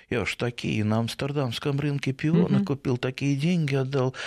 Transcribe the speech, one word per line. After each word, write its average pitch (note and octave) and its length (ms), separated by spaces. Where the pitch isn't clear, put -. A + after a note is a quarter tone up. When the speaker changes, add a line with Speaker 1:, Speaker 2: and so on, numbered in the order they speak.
Speaker 1:
Я B2 120
уж - 120
такие - 480
на G#2+ 160
амстердамском C#3 800
рынке C#3+ 340
пионы D#3+ 440
Speaker 2:
Мгм. E3 80
Speaker 1:
купил, C#3+ 320
такие C3+ 400
деньги D#3 400
отдал. C3 380